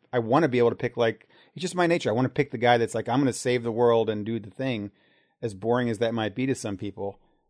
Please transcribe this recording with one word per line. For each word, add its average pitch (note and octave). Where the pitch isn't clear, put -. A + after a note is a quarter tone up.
I B2+
wanna C3
be B2
able A#2
to A2
pick, -
like, A2+
it's D3
just F3+
my F3
nature. E3
I -
wanna B2
pick -
the B2
guy A#2+
that's A2+
like, A2+
"I'm B2
gonna C3
save B2
the A#2
world A2+
and G#2
do A2+
the G#2
thing." A2+
As A2
boring A#2
as A2
that A2+
might A2
be C3
to C3
some G#2
people, G2